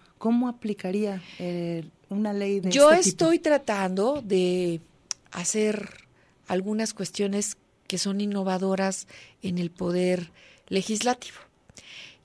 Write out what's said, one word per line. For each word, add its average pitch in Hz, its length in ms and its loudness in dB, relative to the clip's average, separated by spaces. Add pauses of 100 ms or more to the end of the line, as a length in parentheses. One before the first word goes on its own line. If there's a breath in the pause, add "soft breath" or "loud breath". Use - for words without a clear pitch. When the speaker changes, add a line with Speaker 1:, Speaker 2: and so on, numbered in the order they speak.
(180 soft breath)
Speaker 1:
¿cómo 240 320 2
aplicaría, 202 720 -4 (160)
eh, 175 460 -4 (240)
una 208 240 -2
ley 202 260 0
de 185 100 0
Speaker 2:
Yo 294 220 10
Speaker 1:
este 359 200 6
tipo? - 140 2
Speaker 2:
estoy 330 140 4
tratando 233 840 0
de 180 600 0 (500)
hacer 208 580 -2 (580 soft breath)
algunas 214 460 -2
cuestiones 202 640 -4 (300)
que 185 100 -6
son 196 220 -2
innovadoras 190 880 -2 (340 loud breath)
en 180 160 -4
el 175 140 -4
poder 180 600 -2 (360 loud breath)
legislativo, 214 680 -4 (880 loud breath)